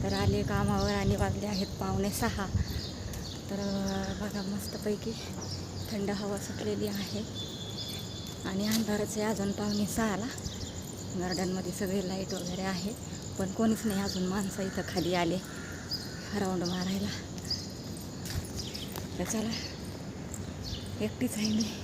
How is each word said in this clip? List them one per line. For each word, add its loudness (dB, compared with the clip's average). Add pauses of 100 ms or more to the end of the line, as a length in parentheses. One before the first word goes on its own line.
तर 2
आले 6
कामावर 4
आणि 4
वाजले 4
आहेत 2
पावणे 2
सहा. 2 (1040)
तर, -2
अ, 0 (100)
बघा, -2
मस्तपैकी -2 (800)
थंड 0
हवा 0
सुटलेली 0
आहे -2 (1200)
आणि 2
अंधारच 4
आहे 2
अजून 2
पावणे 2
सहाला. 2 (920)
गार्डनमध्ये 0
सगळे 2
लाईट -2
वगैरे -2
आहे, 0 (460)
पण 2
कोणीच 4
नाही 4
अजून. 2
माणसं 0
इथं 0
खाली 2
आले 4 (1040)
राऊंड 2
मारायला. 0 (2000)
तर 2
चला, 0 (1500)
एकटीच 0
आहे 4
मी. 4 (200)